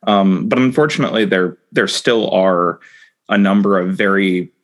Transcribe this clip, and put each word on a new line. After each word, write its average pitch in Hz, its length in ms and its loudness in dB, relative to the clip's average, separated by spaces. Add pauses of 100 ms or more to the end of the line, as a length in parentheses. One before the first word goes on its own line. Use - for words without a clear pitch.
Um, 98 440 2
but 123 120 0
unfortunately, 131 640 0
there, 110 320 -2 (140)
there 113 160 0
still 113 440 -2
are 90 480 0 (500)
a 104 80 0
number 101 420 2
of 92 160 -4
very 95 560 -2 (120)